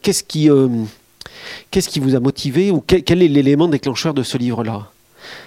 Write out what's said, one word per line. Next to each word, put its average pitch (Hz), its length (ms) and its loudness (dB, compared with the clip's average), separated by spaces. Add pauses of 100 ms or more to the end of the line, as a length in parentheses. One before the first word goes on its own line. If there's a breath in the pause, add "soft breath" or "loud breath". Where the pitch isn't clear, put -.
qu'est-ce - 220 -2
qui, 151 260 2
euh, 135 180 6 (1000 loud breath)
qu'est-ce - 180 -2
qui 151 120 -6
vous 135 140 0
a 123 60 2
motivé 139 500 -2
ou 156 140 0
quel, 180 180 2
quel 175 200 2
est 170 60 6
l'élément 143 400 4
déclencheur 143 460 -2
de 139 80 -2
ce 131 160 -6
livre-là ? 110 520 -6 (560 loud breath)